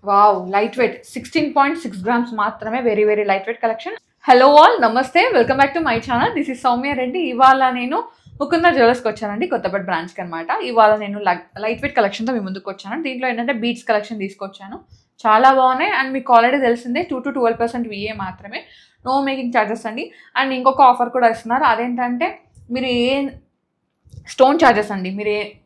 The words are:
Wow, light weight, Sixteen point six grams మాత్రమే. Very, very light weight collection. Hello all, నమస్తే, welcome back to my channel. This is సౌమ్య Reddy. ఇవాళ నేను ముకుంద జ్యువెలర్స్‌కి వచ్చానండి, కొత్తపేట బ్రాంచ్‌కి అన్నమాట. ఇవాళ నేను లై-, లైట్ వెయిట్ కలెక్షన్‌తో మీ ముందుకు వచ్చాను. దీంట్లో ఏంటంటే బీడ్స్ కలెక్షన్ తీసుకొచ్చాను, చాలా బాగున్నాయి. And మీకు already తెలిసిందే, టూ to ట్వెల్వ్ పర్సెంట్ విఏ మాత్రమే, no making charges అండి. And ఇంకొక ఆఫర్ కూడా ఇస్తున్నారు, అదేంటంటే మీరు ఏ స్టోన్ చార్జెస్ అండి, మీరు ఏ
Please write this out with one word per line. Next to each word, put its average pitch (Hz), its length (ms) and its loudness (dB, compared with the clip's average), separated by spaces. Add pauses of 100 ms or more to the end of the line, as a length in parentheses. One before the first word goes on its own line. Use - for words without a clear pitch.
Wow, 196 480 2
light 214 260 -2
weight, 226 280 -2
Sixteen 294 500 -6
point 294 240 0
six 190 240 -12
grams 240 300 -2
మాత్రమే. 220 480 -2
Very, 214 220 0
very 208 200 2
light 196 200 0
weight 233 180 -8
collection. 226 320 -4 (380)
Hello 262 180 8
all, 330 320 8
నమస్తే, 262 520 2
welcome 262 240 2
back 277 200 0
to 330 60 -4
my 233 160 -2
channel. 269 360 -2
This 294 120 -4
is 254 80 -6
సౌమ్య 254 380 -2
Reddy. 254 260 -4
ఇవాళ 262 500 4
నేను 254 340 -4 (380)
ముకుంద 330 240 0
జ్యువెలర్స్‌కి 247 420 2
వచ్చానండి, 214 400 -6
కొత్తపేట 190 340 -4
బ్రాంచ్‌కి 180 400 -6
అన్నమాట. 170 260 -10 (160)
ఇవాళ 220 320 4
నేను 208 240 -8
లై-, 180 400 -4
లైట్ 226 220 -6
వెయిట్ 277 160 -4
కలెక్షన్‌తో 226 360 -2
మీ 233 60 -2
ముందుకు 190 320 -10
వచ్చాను. 214 320 -10
దీంట్లో 254 240 -6
ఏంటంటే 240 260 -4
బీడ్స్ 233 300 -6
కలెక్షన్ 208 360 -4
తీసుకొచ్చాను, 196 600 -14 (480)
చాలా 240 260 6
బాగున్నాయి. 262 380 2
And 262 220 -4
మీకు 254 200 0
already 247 280 6
తెలిసిందే, 240 420 -2
టూ 277 160 -6
to 277 120 -6
ట్వెల్వ్ 233 280 -2
పర్సెంట్ 233 280 -4
విఏ 208 240 -8
మాత్రమే, 202 520 -12 (440)
no 269 220 0
making 262 240 -6
charges 220 340 -2
అండి. 240 240 -10 (320)
And 269 80 -2
ఇంకొక 262 300 2
ఆఫర్ 247 280 4
కూడా 240 200 2
ఇస్తున్నారు, 233 340 -4
అదేంటంటే 247 800 -2 (300)
మీరు 247 140 -4
ఏ 254 420 -2 (1000)
స్టోన్ 277 360 2
చార్జెస్ 214 280 4
అండి, 190 200 -6
మీరు 208 180 -6
ఏ 208 140 -2 (220)